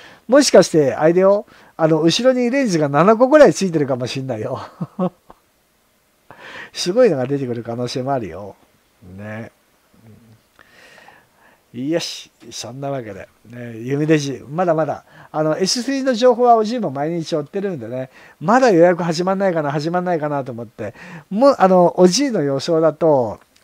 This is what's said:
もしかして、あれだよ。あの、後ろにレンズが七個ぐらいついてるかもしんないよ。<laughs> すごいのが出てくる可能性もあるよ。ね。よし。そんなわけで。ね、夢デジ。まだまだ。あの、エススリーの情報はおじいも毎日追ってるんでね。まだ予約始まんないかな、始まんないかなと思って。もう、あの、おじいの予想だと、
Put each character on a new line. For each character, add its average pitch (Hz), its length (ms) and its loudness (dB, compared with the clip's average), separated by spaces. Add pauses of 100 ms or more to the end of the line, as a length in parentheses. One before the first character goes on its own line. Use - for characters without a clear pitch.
(300)
も 277 120 6
し - 80 2
か 196 140 8
し - 60 -8
て、 147 240 2
あ 156 140 0
れ 170 60 4
だ 180 60 0
よ。 202 260 2 (300)
あ 160 140 2
の、 156 120 2
後 196 280 2
ろ 262 40 6
に 247 160 0
レ 277 140 0
ン 247 40 -2
ズ 175 100 -2
が 151 100 0
七 170 300 4
個 254 100 4
ぐ 294 100 6
ら 285 100 10
い 160 60 4
つ - 100 -6
い 185 100 -2
て 160 60 0
る 143 60 -2
か 127 120 -2
も 123 100 -6
し 135 140 -8
ん 131 60 -8
な 120 100 -6
い 107 40 -8
よ。 127 200 -8 (360)
<laughs> 185 140 -4 (1600)
す - 220 -6
ご 247 120 6
い 214 40 6
の 151 80 0
が 123 100 -2
出 139 100 -2
て 139 80 -6
く 120 80 -4
る 117 80 -8
可 117 140 -10
能 123 120 -4
性 127 140 -6
も 135 120 -4
あ 131 60 -2
る 98 100 -8
よ。 95 260 -14 (640)
ね。 107 340 -14 (2250)
よ 147 260 -4
し。 - 320 -14 (200)
そ - 200 -14
ん 131 80 -16
な 139 100 -8
わ 135 140 -6
け 104 100 -14
で。 92 140 -18 (220)
ね、 120 300 -14
夢 139 260 -4
デ 156 120 2
ジ。 139 300 -6
ま 160 160 -4
だ 175 100 2
ま 156 120 -2
だ。 135 180 -8 (280)
あ 156 100 -4
の、 156 160 -2
エ 185 80 -4
ス 240 160 -4
ス 247 100 -6
リ 269 100 -4
ー - 20 -6
の 269 100 0
情 233 220 2
報 240 80 -2
は 240 120 6
お 220 80 2
じ 220 120 -6
い 247 40 -4
も 175 120 -6
毎 143 180 -4
日 170 260 -6
追 151 60 -2
っ 147 40 -8
て 196 140 -10
る 190 160 -6
ん 139 40 -10
で 110 80 -12
ね。 127 240 -10 (280)
ま 208 200 2
だ 254 100 4
予 175 100 4
約 175 220 4
始 170 220 -4
ま 190 100 0
ん 190 60 -4
な 196 100 0
い 175 40 -2
か 160 100 -2
な、 139 80 -4
始 151 180 -4
ま 180 100 -2
ん 180 40 -4
な 180 100 -4
い 160 60 -2
か 151 100 -6
な 139 140 -4
と 131 80 -12
思 117 120 -10
っ 107 40 -16
て。 107 260 -12 (380)
も 240 180 4
う、 254 80 4
あ 190 100 4
の、 180 320 4
お 180 80 8
じ 233 180 0
い 269 60 -2
の 185 120 -2
予 139 160 -2
想 160 200 0
だ 160 140 2
と、 135 460 0 (240)